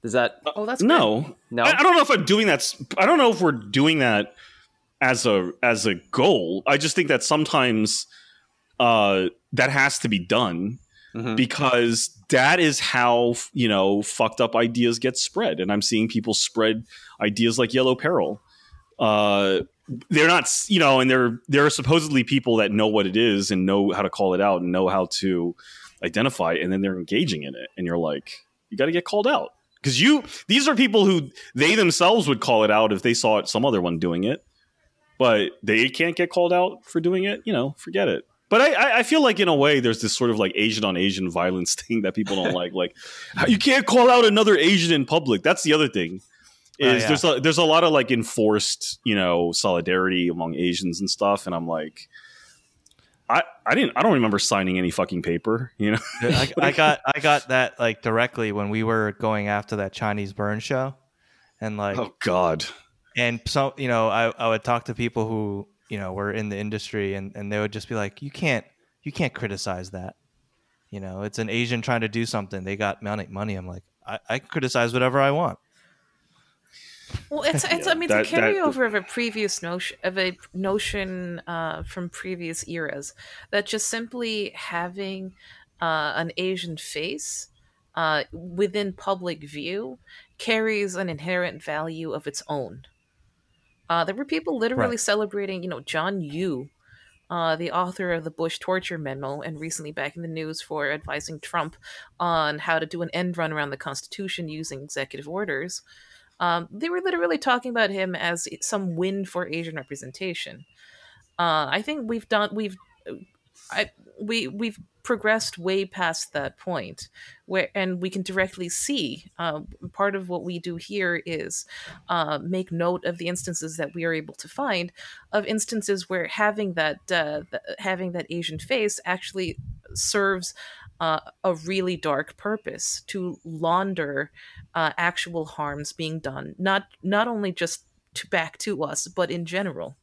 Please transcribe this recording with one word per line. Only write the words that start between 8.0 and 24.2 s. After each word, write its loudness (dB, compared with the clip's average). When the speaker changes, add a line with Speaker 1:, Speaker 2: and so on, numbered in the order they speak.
Speaker 2:
uh, 4
that 2
has 2
to -4
be 2
done 0
Speaker 1:
Mm-hmm. -4
Speaker 2:
because 2
that 6
is 2
how, 4
f-, -6
you 2
know, 4
fucked -2
up 2
ideas 2
get -2
spread. -4
And -2
I'm 2
seeing 0
people -2
spread 0
ideas 2
like 2
yellow 4
peril. 0
Uh, 4
they're 6
not, 6
s-, -2
you 4
know, 8
and 4
there, 4
there 6
are 6
supposedly 2
people 2
that 4
know 4
what 4
it 0
is 4
and 2
know 4
how -2
to 0
call 2